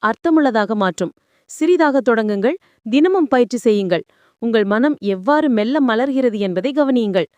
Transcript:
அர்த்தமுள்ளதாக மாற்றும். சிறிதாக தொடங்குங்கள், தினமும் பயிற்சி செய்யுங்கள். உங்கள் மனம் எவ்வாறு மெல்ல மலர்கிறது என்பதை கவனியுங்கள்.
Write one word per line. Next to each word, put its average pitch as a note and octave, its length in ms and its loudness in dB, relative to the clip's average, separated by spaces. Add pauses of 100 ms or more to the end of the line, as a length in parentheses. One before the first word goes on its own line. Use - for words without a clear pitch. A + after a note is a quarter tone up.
அர்த்தமுள்ளதாக A3+ 680 0
மாற்றும். F#3 380 -2 (340)
சிறிதாக D#4 540 2
தொடங்குங்கள், A3 540 0 (280)
தினமும் D4+ 440 2
பயிற்சி B3 300 0
செய்யுங்கள். G3 480 0 (340)
உங்கள் A3+ 260 0
மனம் A#3 340 0
எவ்வாறு G3+ 500 -2
மெல்ல A#3+ 320 0
மலர்கிறது B3+ 580 -2
என்பதை F#3+ 340 -4
கவனியுங்கள். A#3+ 520 0 (140)